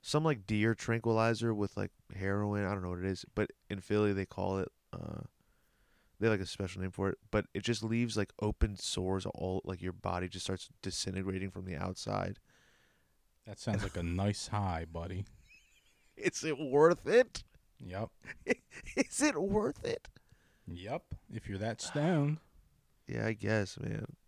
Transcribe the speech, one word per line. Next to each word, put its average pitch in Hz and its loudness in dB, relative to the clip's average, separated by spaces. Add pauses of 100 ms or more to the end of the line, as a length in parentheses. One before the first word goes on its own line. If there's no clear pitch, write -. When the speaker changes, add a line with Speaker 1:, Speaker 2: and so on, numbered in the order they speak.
Speaker 1:
some, 151 0
like, 131 0
deer 110 4
tranquilizer 113 2
with, 104 0
like, 98 -2 (260)
heroin. 101 0
I 92 0
don't 98 -4
know 90 -4
what 90 -4
it 92 -4
is, 95 -2 (100)
but - 0 (180)
in 98 -4
Philly 104 4
they 98 0
call 95 -2
it, - -2 (220)
uh, - -8 (960)
they 110 4
have, 107 6
like, 95 -2
a - -
special 95 -4
name 92 -4
for 98 0
it, - -2 (140)
but 107 4
it - -2
just 113 0
leaves, 113 0
like, 101 0 (100)
open 107 2
sores 95 -2
all, 92 -2
like, 90 -6
your 92 -4
body 90 -2
just 90 -8
starts - -4 (120)
disintegrating 95 -4
from 92 -10
the 90 -6
outside. 95 -4 (1040)
Speaker 2:
That 101 -14
sounds 104 0
like 98 -4
a 87 -2
nice 95 0
high, 92 -2
buddy. 90 -6 (460)
Speaker 1:
<laughs> - -20
Is - -4
it 151 -2
worth 151 6
it? 233 6 (420)
Speaker 2:
Yep. 98 -6 (360)
Speaker 1:
<laughs> - -4
Is - 0
it 285 4
worth 208 0
it? - -4 (600)
Speaker 2:
Yep. 92 -8 (300)
If - -8
you're 98 -4
that 110 -4
stoned. 151 2
Speaker 1:
<sighs> - -20 (580)
Yeah, 113 -2
I 113 0
guess, 104 0
man. 107 -4 (220)